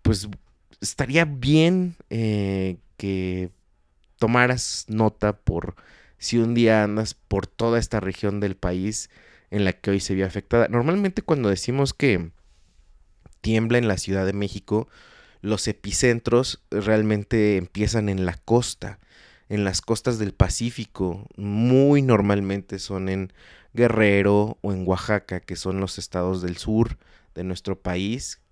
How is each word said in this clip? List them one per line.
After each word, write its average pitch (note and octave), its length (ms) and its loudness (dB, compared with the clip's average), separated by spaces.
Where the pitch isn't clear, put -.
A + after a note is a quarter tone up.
pues G2+ 280 0
estaría C#3 440 0
bien, D#3 720 2
eh, G2 680 -2
que F#2 540 -4
tomaras B2 720 0
nota G#2+ 520 0
por F2+ 360 -4
si - 200 -2
un A#2 160 2
día A2 300 6
andas G#2+ 300 -4
por - 340 -4
toda A#2 320 0
esta A2+ 180 -4
región G2 400 -4
del G2+ 180 -2
país F#2 540 -4
en G2+ 140 0
la F#2 80 2
que - 180 -4
hoy G2 80 2
se G2 160 -4
vio F#2+ 100 0
afectada. G#2+ 440 0
Normalmente F3+ 540 0
cuando C3+ 260 0
decimos B2+ 440 -2
que F2+ 380 0
tiembla A2+ 380 2
en A#2+ 100 2
la G2 100 0
Ciudad F#2+ 260 -2
de G2 80 0
México, G2+ 560 -4
los G#2 260 -2
epicentros A#2 1040 0
realmente G#2+ 880 2
empiezan G#2 520 -2
en F#2+ 160 0
la F2 100 -2
costa, - 680 -2
en G#2 160 -2
las F#2+ 160 -2
costas A2+ 380 -2
del G2+ 140 -2
Pacífico. G2 960 -4
Muy B2+ 680 4
normalmente G2+ 760 0
son F#2+ 300 -6
en F#2+ 240 -4
Guerrero G#2 880 4
o G2+ 100 -4
en F#2 160 -4
Oaxaca, F#2+ 520 -2
que - 140 -12
son F#2+ 260 -4
los F#2+ 180 -6
estados F#2 420 -4
del F2+ 160 -6
sur A2+ 400 0
de F2 100 -10
nuestro F#2 340 -6
país G2 640 -6